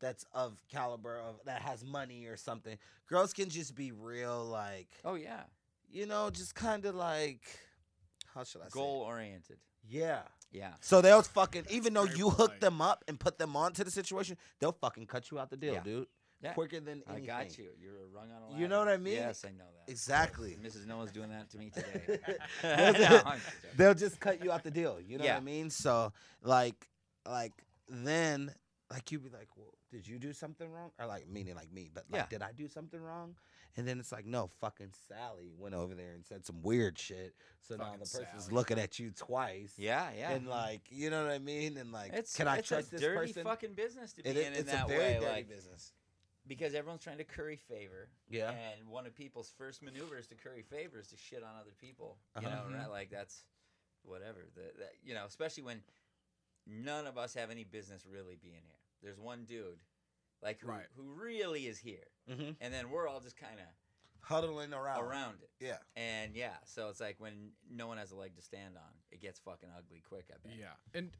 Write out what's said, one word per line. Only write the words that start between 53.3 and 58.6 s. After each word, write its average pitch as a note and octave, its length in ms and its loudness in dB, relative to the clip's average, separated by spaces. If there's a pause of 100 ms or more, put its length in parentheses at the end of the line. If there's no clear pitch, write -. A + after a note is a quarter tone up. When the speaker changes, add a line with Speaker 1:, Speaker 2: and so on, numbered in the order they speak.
Speaker 2:
whatever. F#2 420 -14 (100)
The, E2+ 260 -14
that, - 240 -14
you B2+ 100 -12
know, G#2 100 -8
especially D#3 380 -8
when A#2 200 -10 (840)
none C#3+ 400 -8
of B2+ 120 -10
us A#2+ 160 -6
have A#2 160 -6
any A#2 140 -12
business G2 420 -14
really F#2+ 300 -16
being E2 280 -20